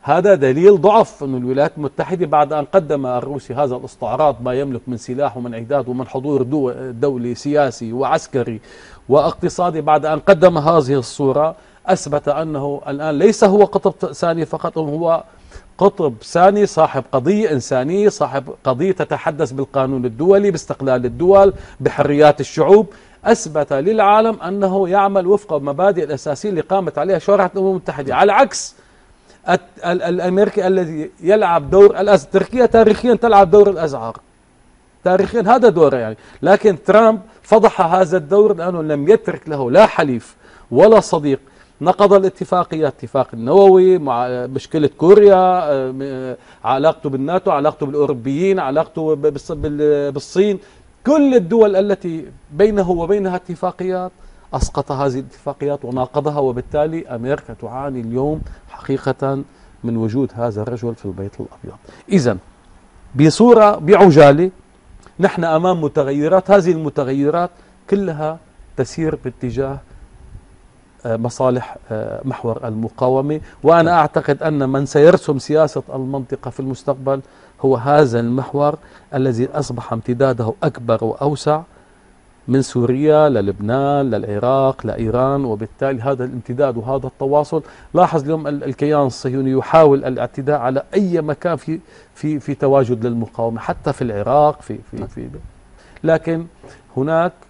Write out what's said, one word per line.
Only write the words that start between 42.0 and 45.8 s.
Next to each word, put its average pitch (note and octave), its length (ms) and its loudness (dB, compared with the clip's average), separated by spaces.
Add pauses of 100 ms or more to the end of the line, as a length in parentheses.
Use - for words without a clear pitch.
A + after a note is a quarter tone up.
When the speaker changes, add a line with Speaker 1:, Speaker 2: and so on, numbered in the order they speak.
Speaker 1:
الاتفاقية، F3+ 760 0
اتفاق C3 460 -4
النووي، F#3 640 6
مع B2+ 300 -2
مشكلة C3 680 -4
كوريا، G3+ 380 8
آه، D#3+ 560 0